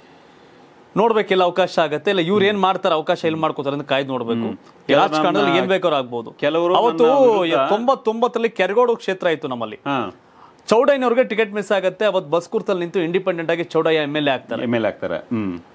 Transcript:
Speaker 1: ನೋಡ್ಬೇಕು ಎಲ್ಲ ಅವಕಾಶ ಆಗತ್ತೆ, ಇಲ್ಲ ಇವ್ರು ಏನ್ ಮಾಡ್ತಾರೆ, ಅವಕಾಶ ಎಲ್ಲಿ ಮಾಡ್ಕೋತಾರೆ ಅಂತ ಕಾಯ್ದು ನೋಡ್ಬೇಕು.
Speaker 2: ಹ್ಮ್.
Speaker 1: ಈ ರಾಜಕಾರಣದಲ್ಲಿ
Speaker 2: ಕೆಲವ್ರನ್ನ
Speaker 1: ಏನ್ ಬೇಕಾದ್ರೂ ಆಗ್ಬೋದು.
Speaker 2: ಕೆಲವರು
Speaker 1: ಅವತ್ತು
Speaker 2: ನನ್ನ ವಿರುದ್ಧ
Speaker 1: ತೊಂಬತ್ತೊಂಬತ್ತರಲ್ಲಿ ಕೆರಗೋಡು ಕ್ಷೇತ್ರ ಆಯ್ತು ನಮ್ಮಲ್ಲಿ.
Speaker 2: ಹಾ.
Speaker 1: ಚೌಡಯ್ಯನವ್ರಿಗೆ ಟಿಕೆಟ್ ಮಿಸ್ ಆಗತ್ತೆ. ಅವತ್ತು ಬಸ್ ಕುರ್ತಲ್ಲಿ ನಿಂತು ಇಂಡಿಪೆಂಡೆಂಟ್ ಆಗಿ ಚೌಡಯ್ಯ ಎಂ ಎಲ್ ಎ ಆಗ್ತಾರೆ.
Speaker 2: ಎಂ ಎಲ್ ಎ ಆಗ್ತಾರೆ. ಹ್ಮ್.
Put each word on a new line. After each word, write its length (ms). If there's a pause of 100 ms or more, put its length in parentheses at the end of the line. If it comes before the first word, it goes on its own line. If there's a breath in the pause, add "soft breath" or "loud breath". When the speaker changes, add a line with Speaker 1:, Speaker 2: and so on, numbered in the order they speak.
(960 loud breath)
Speaker 1:
ನೋಡ್ಬೇಕು 340
ಎಲ್ಲ 120
ಅವಕಾಶ 360
ಆಗತ್ತೆ, 320
ಇಲ್ಲ 100
ಇವ್ರು 240
ಏನ್ 140
ಮಾಡ್ತಾರೆ, 360
ಅವಕಾಶ 300
ಎಲ್ಲಿ 140
ಮಾಡ್ಕೋತಾರೆ 360
ಅಂತ 140
ಕಾಯ್ದು 180
ನೋಡ್ಬೇಕು. 320
Speaker 2:
ಹ್ಮ್. 180 (320 loud breath)
Speaker 1:
ಈ 40
ರಾಜಕಾರಣದಲ್ಲಿ 400
Speaker 2:
ಕೆಲವ್ರನ್ನ 240
Speaker 1:
ಏನ್ 100
ಬೇಕಾದ್ರೂ 300
ಆಗ್ಬೋದು. 340
Speaker 2:
ಕೆಲವರು 440
Speaker 1:
ಅವತ್ತು 320
Speaker 2:
ನನ್ನ 340
ವಿರುದ್ಧ 280
Speaker 1:
ತೊಂಬತ್ತೊಂಬತ್ತರಲ್ಲಿ 800
ಕೆರಗೋಡು 460
ಕ್ಷೇತ್ರ 320
ಆಯ್ತು 200
ನಮ್ಮಲ್ಲಿ. 280
Speaker 2:
ಹಾ. 360 (580 loud breath)
Speaker 1:
ಚೌಡಯ್ಯನವ್ರಿಗೆ 540
ಟಿಕೆಟ್ 300
ಮಿಸ್ 180
ಆಗತ್ತೆ. 340
ಅವತ್ತು 240
ಬಸ್ 200
ಕುರ್ತಲ್ಲಿ 300
ನಿಂತು 200
ಇಂಡಿಪೆಂಡೆಂಟ್ 520
ಆಗಿ 120
ಚೌಡಯ್ಯ 340
ಎಂ 180
ಎಲ್ 120
ಎ 40
ಆಗ್ತಾರೆ. 320
Speaker 2:
ಎಂ 120
ಎಲ್ 100
ಎ 20
ಆಗ್ತಾರೆ. 300
ಹ್ಮ್. 420 (160)